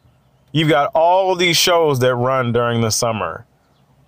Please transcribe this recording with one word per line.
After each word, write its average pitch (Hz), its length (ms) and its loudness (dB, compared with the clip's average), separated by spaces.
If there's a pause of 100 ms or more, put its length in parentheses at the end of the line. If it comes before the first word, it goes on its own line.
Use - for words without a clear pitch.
(520)
You've 156 180 0
got 147 260 0
all 185 400 2
these 175 220 0
shows 160 420 2
that 127 160 2
run 123 360 -2
during 117 300 0
the 113 80 0
summer 104 560 -4 (640)